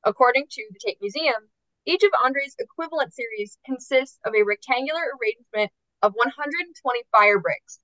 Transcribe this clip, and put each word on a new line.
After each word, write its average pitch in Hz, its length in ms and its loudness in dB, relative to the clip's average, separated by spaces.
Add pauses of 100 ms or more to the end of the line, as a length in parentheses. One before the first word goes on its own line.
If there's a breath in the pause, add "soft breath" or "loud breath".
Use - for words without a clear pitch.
According 247 460 2
to - 220 -16
the 190 120 -20
Tate 202 160 -6
Museum, 240 360 -2 (500)
each 359 160 0
of 403 80 6 (160)
Andre's 269 320 -2
Equivalent 311 560 -6
series 220 500 -10
consists 262 640 -2
of 220 80 -4
a 214 100 4
rectangular 262 600 -2 (180)
arrangement 214 500 -4 (300)
of 202 140 2
one 240 200 2
hundred 294 300 -6
and 349 160 -20
twenty 247 300 -4
fire 208 260 6
bricks. 165 460 -6